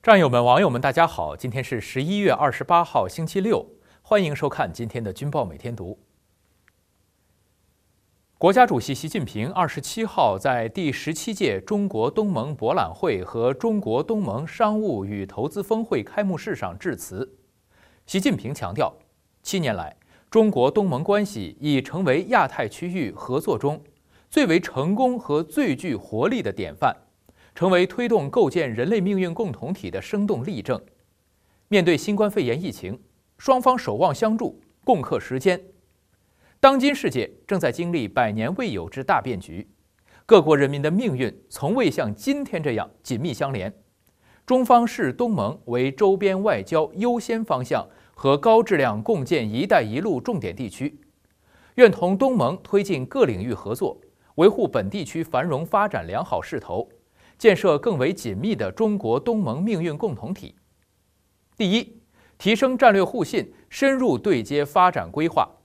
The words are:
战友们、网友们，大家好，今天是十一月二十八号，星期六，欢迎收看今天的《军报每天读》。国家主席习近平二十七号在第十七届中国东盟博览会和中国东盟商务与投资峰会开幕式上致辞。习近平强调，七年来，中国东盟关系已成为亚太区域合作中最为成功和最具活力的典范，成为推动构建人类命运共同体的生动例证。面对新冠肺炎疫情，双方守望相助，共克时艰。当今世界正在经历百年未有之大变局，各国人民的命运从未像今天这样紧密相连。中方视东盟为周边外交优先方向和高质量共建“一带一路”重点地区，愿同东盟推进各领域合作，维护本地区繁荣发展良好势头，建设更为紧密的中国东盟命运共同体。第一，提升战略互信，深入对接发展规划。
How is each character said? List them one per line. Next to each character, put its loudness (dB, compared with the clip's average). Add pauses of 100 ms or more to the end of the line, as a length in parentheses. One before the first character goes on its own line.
战 8
友 6
们、 4
网 6
友 4
们， -2
大 0
家 4
好， -6
今 -8
天 -6
是 -6
十 -6
一 -2
月 2
二 2
十 -8
八 2
号， -2
星 -8
期 -4
六， 0 (360)
欢 2
迎 -2
收 -2
看 -4
今 -8
天 -8
的 -6
《军 -8
报 -2
每 -14
天 -10
读》。 -12 (2500)
国 4
家 8
主 0
席 -6
习 -8
近 -4
平 -6
二 0
十 -8
七 -8
号 2
在 -2
第 -4
十 -8
七 -8
届 -2
中 -2
国 -2
东 -2
盟 -4
博 -2
览 -2
会 -2
和 -2
中 -2
国 -2
东 -2
盟 -4
商 0
务 -4
与 -6
投 -6
资 -8
峰 -2
会 -4
开 -6
幕 -2
式 -8
上 -8
致 -6
辞。 -12 (680)
习 -2
近 0
平 -8
强 -8
调， -2 (480)
七 -6
年 -2
来， -8 (340)
中 4
国 4
东 0
盟 -2
关 0
系 -10
已 2
成 -6
为 2
亚 4
太 -4
区 -10
域 -4
合 -4
作 -2
中 -4 (480)
最 2
为 4
成 -2
功 0
和 -2
最 -2
具 -4
活 -4
力 -2
的 -4
典 -8
范， 0 (640)
成 0
为 4
推 -4
动 0
构 2
建 -2
人 -2
类 2
命 0
运 -2
共 -4
同 -8
体 -8
的 -6
生 -4
动 -2
例 -8
证。 -4 (840)
面 4
对 4
新 -2
冠 2
肺 -2
炎 -2
疫 -6
情， -10 (380)
双 2
方 4
守 -4
望 2
相 0
助， -6 (240)
共 2
克 -2
时 -6
艰。 0 (960)
当 8
今 2
世 -2
界 -2 (160)
正 -2
在 2
经 -4
历 0
百 0
年 -2
未 -4
有 -6
之 -10
大 0
变 -6
局， -14 (560)
各 10
国 4
人 4
民 -4
的 0
命 0
运 -4
从 -4
未 2
像 -4
今 -2
天 -6
这 -2
样 -4 (140)
紧 -6
密 -4
相 -4
连。 -6 (760)
中 2
方 6
视 -2
东 0
盟 -2
为 0
周 4
边 0
外 0
交 0
优 -2
先 -4
方 -2
向 -4 (280)
和 4
高 6
质 0
量 0
共 0
建 0
“一 -2
带 6
一 -4
路” -2
重 -4
点 -8
地 -8
区， -10 (760)
愿 10
同 0
东 2
盟 0
推 0
进 -4
各 2
领 -2
域 -4
合 -6
作， -6 (340)
维 6
护 2
本 -2
地 -8
区 -8
繁 -2
荣 -2
发 0
展 -6
良 -4
好 -4
势 -8
头， -6 (480)
建 6
设 4
更 0
为 2
紧 -8
密 -2
的 -4
中 0
国 0
东 -2
盟 -2
命 -2
运 -4
共 -4
同 -10
体。 -14 (1040)
第 0
一， -2 (400)
提 2
升 0
战 8
略 6
互 -2
信， -2 (160)
深 2
入 2
对 0
接 -2
发 4
展 -4
规 -2
划。 0 (160)